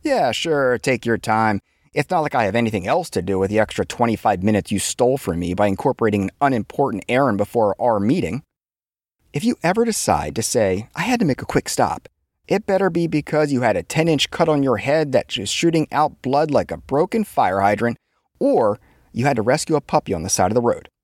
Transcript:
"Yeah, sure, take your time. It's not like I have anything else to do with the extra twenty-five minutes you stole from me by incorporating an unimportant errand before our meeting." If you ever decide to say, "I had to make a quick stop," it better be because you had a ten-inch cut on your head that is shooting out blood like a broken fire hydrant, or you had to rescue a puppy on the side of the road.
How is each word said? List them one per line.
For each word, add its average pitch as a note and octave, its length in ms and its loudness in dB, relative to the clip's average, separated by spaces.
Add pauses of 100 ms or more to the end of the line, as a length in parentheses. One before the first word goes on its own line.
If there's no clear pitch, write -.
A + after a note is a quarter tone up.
"Yeah, G#3+ 280 2
sure, C3+ 460 0
take B2 280 -2
your A2+ 120 2
time. A2 440 0 (320)
It's D3 160 -2
not F3 120 0
like D3 140 -4
I A#2 100 2
have G2 100 -2
anything A2 320 0
else D#3+ 240 -2
to F#2+ 100 -2
do F#2 180 -2
with F#2+ 100 2
the G#2+ 100 2
extra G#2 260 -2
twenty-five G#2+ 580 -2
minutes G#2 280 0
you G2 80 -2
stole B2+ 380 0
from E2+ 220 -6
me F2 140 -4
by G2+ 140 2
incorporating G#2 560 0
an F#2 80 -4 (100)
unimportant B2+ 680 -2
errand A#2+ 300 2
before G#2 420 0
our A2+ 200 0
meeting." A#2 440 -2 (880)
If D3+ 140 -6
you B3 180 0
ever G#3 220 2
decide D#2 500 -2
to A2+ 60 -4
say, G2+ 540 0
"I E3+ 80 -6
had A#3+ 180 -2
to - 40 2
make C3 160 0
a - 40 -8
quick - 240 -2
stop," - 400 -2 (380)
it G3+ 180 -2
better F#3+ 240 2
be E3+ 180 0
because D3+ 460 0
you B2 80 0
had G#2+ 160 2
a E2 60 -4
ten-inch D#3+ 480 0
cut D#3+ 180 0
on C#3+ 140 2
your B2+ 140 2
head C#3 360 0
that - 240 0
is G#2 120 -6
shooting E3 420 0
out D3 300 -2
blood D3 300 0
like A2 200 0
a D#2 60 -8
broken F3+ 460 -2
fire G2 380 0
hydrant, G#2 360 2 (420)
or C#3+ 400 2 (340)
you A#2 120 -2
had C#3 120 2
to A2 40 -2
rescue C#3+ 360 0
a C#3+ 40 0
puppy - 320 -2
on E2 100 -4
the F#2 60 -6
side F#2 220 2
of A2+ 40 0
the B2 60 4
road. A2+ 280 -2 (140)